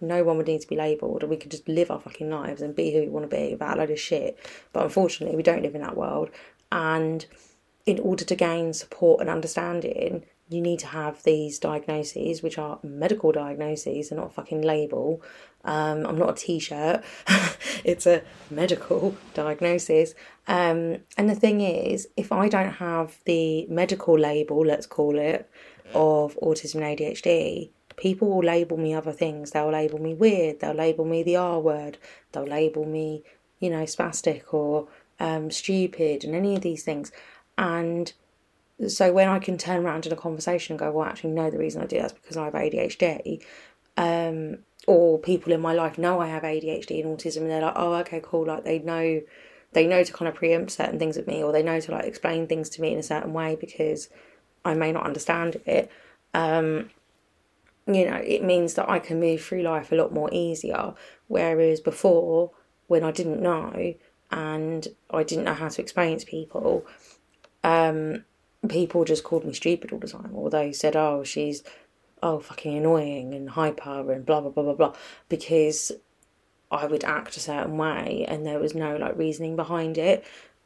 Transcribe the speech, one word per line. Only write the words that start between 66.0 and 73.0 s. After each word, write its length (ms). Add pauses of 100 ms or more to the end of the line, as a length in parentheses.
it 60
to 60
people, 600 (760)
um, 600 (440)
people 360
just 200
called 200
me 80
stupid 400
all 60
the 100
time, 240
or 160
they 240
said, 240
"Oh, 280
she's, 380 (600)
oh, 180
fucking 360
annoying 560